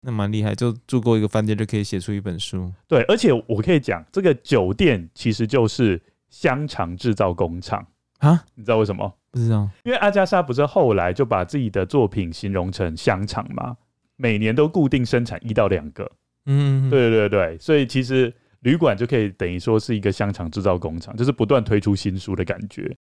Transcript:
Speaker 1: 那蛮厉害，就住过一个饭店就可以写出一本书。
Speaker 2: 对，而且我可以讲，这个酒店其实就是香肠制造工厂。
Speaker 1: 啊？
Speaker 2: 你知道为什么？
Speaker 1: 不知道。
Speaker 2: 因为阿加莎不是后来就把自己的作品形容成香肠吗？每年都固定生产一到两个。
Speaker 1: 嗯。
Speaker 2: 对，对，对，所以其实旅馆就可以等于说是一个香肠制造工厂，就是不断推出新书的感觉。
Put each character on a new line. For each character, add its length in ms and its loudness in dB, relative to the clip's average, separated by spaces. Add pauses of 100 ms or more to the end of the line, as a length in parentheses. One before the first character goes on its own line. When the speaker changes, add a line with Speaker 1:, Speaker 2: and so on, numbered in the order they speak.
Speaker 1:
那 100 -12
蛮 200 -2
厉 100 -2
害， 140 -2
就 160 -2 (160)
住 120 0
过 180 2
一 40 2
个 60 0
饭 180 0
店 100 0
就 100 -4
可 120 -6
以 60 -2
写 160 -6
出 120 -8
一 100 -6
本 180 -8
书。 320 -8 (160)
Speaker 2:
对， 160 4
而 140 2
且 160 4 (140)
我 140 -2
可 100 0
以 80 4
讲， 240 -4 (100)
这 80 -2
个 120 4
酒 400 0
店 400 2
其 180 -2
实 140 -2
就 220 2
是 340 0 (280)
香 360 -2
肠 320 -6
制 160 -2
造 200 0
工 280 -4
厂。 240 -8 (340)
Speaker 1:
啊？ 260 4 (100)
Speaker 2:
你 80 -18
知 80 -2
道 60 4
为 80 4
什 100 -2
么？ 180 -6 (160)
Speaker 1:
不 80 -8
知 120 0
道。 200 0 (140)
Speaker 2:
因 80 -4
为 60 0
阿 120 2
加 160 2
莎 160 2
不 120 -2
是 120 2
后 280 4
来 180 2
就 140 0
把 180 0
自 140 -6
己 120 -2
的 160 -2
作 220 2
品 240 -4
形 220 -6
容 180 -2
成 240 -4
香 320 -2
肠 260 -6
吗？ 220 -8 (400)
每 220 0
年 180 0
都 140 2
固 180 2
定 180 0
生 200 0
产 200 -10
一 80 -4
到 140 4
两 240 -2
个。 180 -10 (360)
Speaker 1:
嗯。 440 2
Speaker 2:
对， 200 4
对， 180 4
对， 300 0
所 180 0
以 100 4
其 160 -2
实 320 0 (280)
旅 160 2
馆 180 2
就 100 -2
可 120 0
以 140 2
等 200 -4
于 80 -4
说 180 2
是 200 -2
一 20 -2
个 100 0
香 220 -2
肠 180 -6
制 120 -6
造 160 2
工 200 -6
厂， 200 -14
就 80 0
是 60 2
不 140 0
断 160 2
推 160 0
出 160 2
新 240 -4
书 200 -6
的 80 -2
感 120 -6 (120)
觉。 340 -10